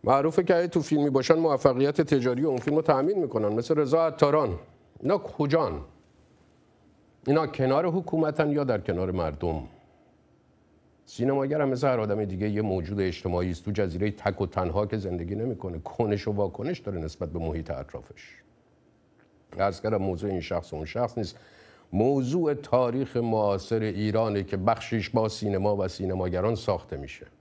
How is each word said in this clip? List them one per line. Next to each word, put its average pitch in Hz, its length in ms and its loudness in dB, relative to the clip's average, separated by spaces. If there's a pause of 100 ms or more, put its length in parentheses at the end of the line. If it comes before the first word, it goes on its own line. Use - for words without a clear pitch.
معروفه 147 380 4
که 175 120 4
اگه 175 120 2
تو 170 140 0
فیلمی 147 280 2
باشن 135 240 4
موفقیت 143 680 4
تجاری 127 420 2
اون 139 140 2
فیلم 147 180 0
رو 160 60 4
تأمین 156 380 2
می‌کنن، 117 280 0
مثل 120 280 0
رضا 156 320 2
عطاران. 143 520 4 (400)
اینا - 180 2
کجان؟ 139 640 0 (1500)
اینا 151 200 4
کنار 139 380 2
حکومتن 160 640 0
یا 143 120 0
در 113 180 0
کنار 87 300 -2
مردم؟ 80 520 -2 (1400)
سینماگر 139 560 0
هم 139 80 2
مثل 131 180 0
هر 123 120 2
آدم 104 260 0
دیگه 95 240 -2
یه 104 120 0
موجود 95 380 -2
اجتماعی 90 520 -2
است، 82 140 -8
تو 104 60 -4
جزیره 98 400 -2
تک 101 300 -4
و 95 40 2
تنها 90 400 -2
که 113 120 -4
زندگی 90 380 -6
نمی‌کنه، 101 440 -6
کنش 104 480 -2
و 107 40 -2
واکنش 104 480 -4
داره 98 200 -6
نسبت 78 300 -8
به 82 100 -6
محیط 80 320 -4
اطرافش. - 720 -14 (1160)
عرض 95 220 0
کردم 107 160 0
موضوع 95 320 -2
این 90 120 -2
شخص 85 320 -6
و - 20 -10
اون 78 100 -6
شخص 120 320 -4
نیست، 98 220 -6 (540)
موضوع 139 600 2
تاریخ 123 640 0
معاصر 110 640 0
ایرانه 107 640 0
که 95 140 -4
بخشیش 107 520 -2
با 110 200 2
سینما 101 460 -2
و 95 120 -2
سینماگران 92 680 -2
ساخته 92 420 -4
می‌شه. - 300 -14 (140)